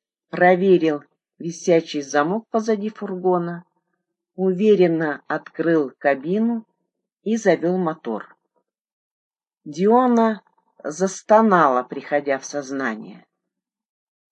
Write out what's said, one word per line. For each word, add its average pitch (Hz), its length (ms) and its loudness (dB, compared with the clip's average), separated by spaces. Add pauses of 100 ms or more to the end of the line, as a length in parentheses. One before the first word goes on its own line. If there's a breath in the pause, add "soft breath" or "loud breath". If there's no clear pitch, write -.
(300)
проверил 175 720 2 (340)
висячий 165 640 -2
замок 147 460 -4
позади 214 420 -4
фургона, 180 720 -4 (720)
уверенно 180 960 2
открыл 151 680 -2
кабину 196 680 -2 (560)
и 220 140 -2
завел 180 420 0
мотор. 151 580 -6 (1300)
Диона 226 800 2 (400)
застонала, 175 1000 2
приходя 139 560 -4
в 131 60 -14
сознание. 131 840 -10 (1040)